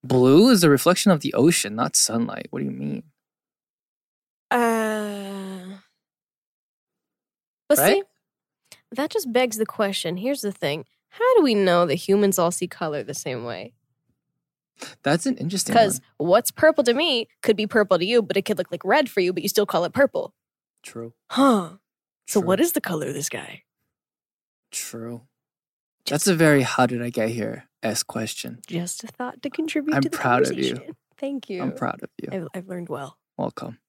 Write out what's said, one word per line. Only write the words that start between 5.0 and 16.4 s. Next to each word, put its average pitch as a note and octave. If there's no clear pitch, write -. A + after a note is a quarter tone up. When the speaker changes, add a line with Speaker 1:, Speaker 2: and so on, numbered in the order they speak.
Speaker 2:
but D4
Speaker 1:
Right? F3+
Speaker 2:
see, G4
that C#4
just D4+
begs A#3+
the G#3+
question. F#3+
Here's B3+
the G3+
thing. D3
How B4
do G#4
we B3+
know F3+
that D#3
humans G3
all E3+
see F3+
color D3+
the B2
same B2+
way? A2+
Speaker 1:
That's D3+
an C4
interesting F#3
Speaker 2:
'Cause G3+
Speaker 1:
one. E3
Speaker 2:
what's A3+